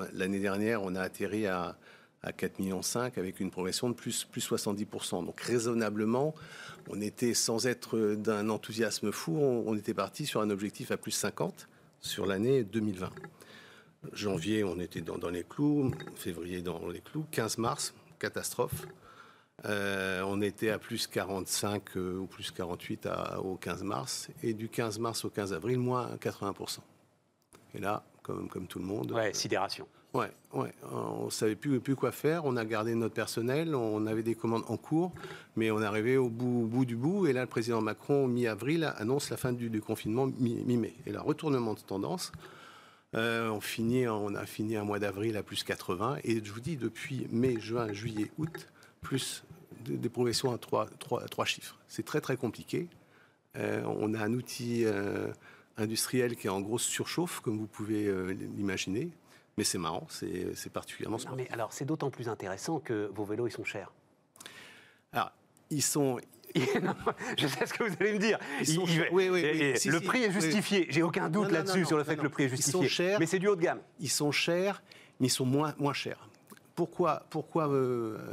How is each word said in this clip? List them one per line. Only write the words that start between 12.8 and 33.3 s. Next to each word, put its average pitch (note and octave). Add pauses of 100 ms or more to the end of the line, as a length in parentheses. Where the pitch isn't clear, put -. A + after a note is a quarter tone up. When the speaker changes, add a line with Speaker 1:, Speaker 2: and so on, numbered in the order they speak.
Speaker 1:
mille G#2
vingt. F2+ (1000)
Janvier, G#2
on F2+
était F2+
dans, E2+
dans F2
les F2
clous. D3 (240)
Février, F2+
dans E2+
les F2
clous. D#3
Quinze A2+
mars, A#2+ (260)
catastrophe. - (800)
Euh, G2
on G2
était G#2
à G#2+
plus -
quarante-cinq, G2
euh, F#2
ou F#2+
plus -
quarante-huit F2
à, F2+
au F#2
quinze F2
mars. A#2 (160)
Et A2+
du A2
quinze A2
mars A2+
au G2+
quinze G2+
avril, A2
moins B2
quatre-vingts G2+
pour -
cent. - (920)
Et -
là, G2 (180)
comme, F#2+
comme F#2
tout -
le F2+
monde, A2+
Speaker 2:
Ouais, A2
Speaker 1:
euh, -
Speaker 2:
sidération. - (260)
Speaker 1:
ouais, A#2 (220)
ouais. B2 (200)
On A2+
savait A2
plus, C3+
plus C3+
quoi B2
faire. D#3+
On C3
a A2+
gardé A2
notre A2+
personnel. B2+